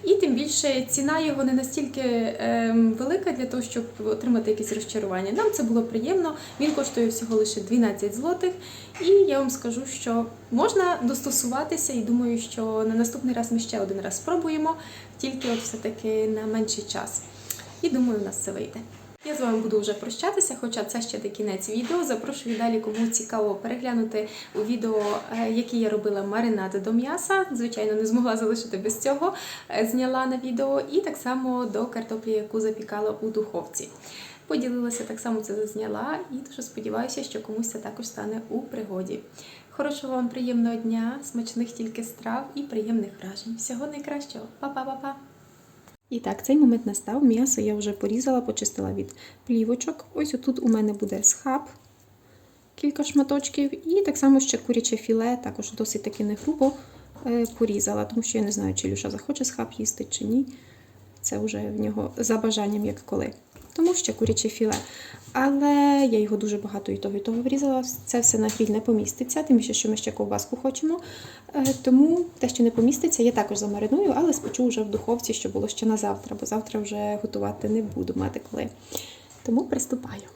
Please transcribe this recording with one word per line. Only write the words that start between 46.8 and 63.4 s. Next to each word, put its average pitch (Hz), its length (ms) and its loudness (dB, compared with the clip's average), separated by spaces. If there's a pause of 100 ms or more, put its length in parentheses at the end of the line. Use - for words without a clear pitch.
настав. 226 400 0
М'ясо 233 360 4
я 214 140 2
вже 208 160 -2
порізала, 247 500 0
почистила 208 520 -2
від 196 220 -6 (300)
плівочок. 240 680 0
Ось 294 200 -2
отут 254 260 0
у - 80 2
мене 214 260 4
буде 202 300 -4
схаб, 269 380 2 (1120)
кілька 294 280 -2
шматочків. 277 840 0
І 370 140 4
так 349 160 0
само 277 220 8
ще 262 180 0
куряче 233 400 0
філе, 226 460 2
також 208 280 -8
досить 214 320 -4
таки 208 200 -4
не 208 200 -2
грубо, 285 280 4 (540)
е, 233 200 2 (120)
порізала, 208 480 0
тому 226 180 -2
що - 140 -2
я 214 60 4
не 202 80 0
знаю, 202 220 0
чи 190 140 -2
Ілюша 196 220 -2
захоче 254 360 -4
схаб 226 220 -4 (100)
їсти, - 320 -4
чи - 160 -4
ні. 240 200 4 (760)
Це - 160 -2
вже 214 200 -2
в 214 220 -4
нього 214 380 -2
за 226 200 2
бажанням, 214 480 0
як - 200 -4
коли. - 280 -2 (400)